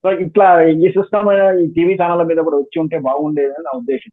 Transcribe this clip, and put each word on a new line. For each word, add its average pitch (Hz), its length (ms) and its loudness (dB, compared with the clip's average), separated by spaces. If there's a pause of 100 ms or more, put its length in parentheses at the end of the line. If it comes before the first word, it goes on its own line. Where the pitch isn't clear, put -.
So 190 120 0
ఇట్లా 180 440 4
ఈ 160 260 2
సిస్టమ్ 196 680 0
ఈ 170 80 0
టీవీ 170 360 0
ఛానళ్ళ 170 200 0
మీద 165 140 0
కూడా 160 200 -2
వచ్చి 143 240 -4
ఉంటే 160 180 -4
బాగుండేదని 143 680 -4
నా 147 140 -10
ఉద్దేశం. 127 340 -8